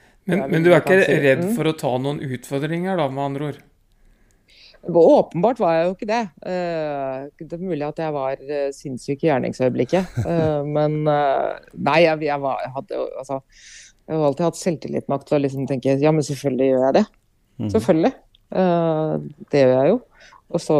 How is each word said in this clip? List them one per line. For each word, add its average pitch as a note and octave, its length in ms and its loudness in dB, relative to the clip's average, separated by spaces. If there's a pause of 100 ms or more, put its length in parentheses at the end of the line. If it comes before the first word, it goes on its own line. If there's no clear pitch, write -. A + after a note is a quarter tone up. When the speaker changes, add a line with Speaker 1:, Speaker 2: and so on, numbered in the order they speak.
(260)
Speaker 1:
Men, F#3 140 -2
Speaker 2:
Det C3+ 40 -4
er C#3 60 -6
Speaker 1:
men - 20 -4
Speaker 2:
vel E3 120 2
Speaker 1:
du F3 100 8
er D#3 60 6
Speaker 2:
det - 100 -4
man F#3+ 80 6
Speaker 1:
ikke F#3+ 80 4
Speaker 2:
sier. D3+ 180 2
Speaker 1:
redd C#3 200 4
Speaker 2:
Mm. G#3 120 -2
Speaker 1:
for F#3 80 -2
å D#3 140 0
ta C#3 200 -2
noen C#3+ 220 -4
utfordringer D3+ 760 -4
da, D3 100 0
med C3+ 160 -6
andre C#3 240 -6
ord? C#3 100 -10 (1300)
Speaker 2:
Åpenbart F3+ 760 4
var F3 160 2
jeg E3 120 2
jo F#3 80 -2
ikke G3+ 120 -12
det. A3+ 160 -2 (240)
Eh, D3+ 840 -6 (120)
det D#3 120 -16
er E3+ 60 -8
mulig E3+ 240 -4
at D3 140 -6
jeg D#3+ 160 -4
var, C3+ 200 -4
eh, C#3 380 -4
sinnssyk C#3 540 -6
i E3 60 4
gjerningsøyeblikket. C3 760 0 (100)
Speaker 3:
<laughs> A#2 100 -2
Speaker 2:
Eh, D#3 380 0
men, D3+ 420 0
eh, C#3+ 520 0 (160)
nei, D3+ 280 2
jeg, D#3 200 2
jeg C#3+ 180 -2
var, C3 220 -4
jeg C3 120 -10
hadde - 200 -10
jo, C3 120 -4 (120)
altså, C3+ 220 -8 (680)
jeg - 100 -6
har D#3 100 2
alltid C#3+ 200 0
hatt E3 140 -4
selvtillit C#3 480 -4
nok C#3 180 -4
til D3+ 120 2
å C#3+ 40 -2
liksom C3+ 240 -4
tenke, C3+ 320 0
«Ja, D3 140 2
men D#3 100 2
selvfølgelig C3+ 480 -2
gjør C3 140 2
jeg C3+ 100 2
det.» G#3+ 120 4 (520)
Speaker 3:
Mhm. A2 120 -4
Speaker 2:
Selvfølgelig. E3+ 420 2 (400)
Eh, E3 600 0 (360)
det C#3+ 120 4
gjør B2+ 120 6
jeg C3 140 4
jo. A#3 120 2 (440)
Og - 160 -4
så - 200 0